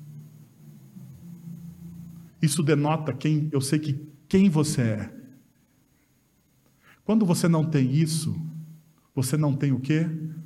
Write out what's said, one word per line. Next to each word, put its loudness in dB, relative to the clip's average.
Isso 2
denota 0
quem, 0
eu 0
sei 0
que, -6
quem 6
você 2
é. -2
Quando 4
você 2
não 4
tem 2
isso, 0
você 0
não 2
tem 0
o 0
quê? 0